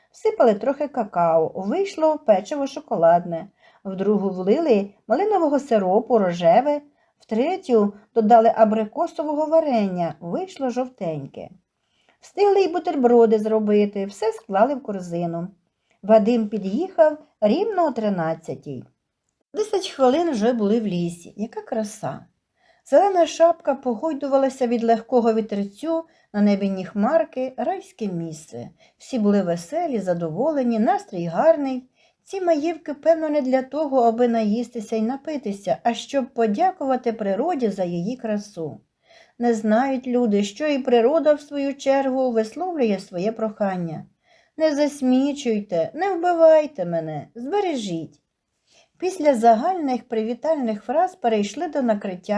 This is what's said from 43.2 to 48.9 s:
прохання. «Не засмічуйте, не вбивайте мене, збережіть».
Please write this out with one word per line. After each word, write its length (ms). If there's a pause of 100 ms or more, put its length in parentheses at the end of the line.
прохання. 760 (520)
«Не 180
засмічуйте, 1200
не 220
вбивайте 680
мене, 500
збережіть». 880 (760)